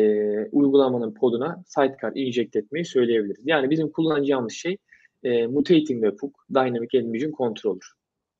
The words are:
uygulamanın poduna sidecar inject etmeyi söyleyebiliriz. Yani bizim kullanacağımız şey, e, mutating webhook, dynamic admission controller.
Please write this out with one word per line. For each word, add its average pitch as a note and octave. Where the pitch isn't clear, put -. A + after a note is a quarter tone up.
uygulamanın C3
poduna C3+
sidecar C3
inject A#2+
etmeyi C#3+
söyleyebiliriz. A2+
Yani C#3
bizim D#3
kullanacağımız C#3+
şey, F#3
e, A#2+
mutating C#3+
webhook, G#2+
dynamic B2
admission A#2
controller. A2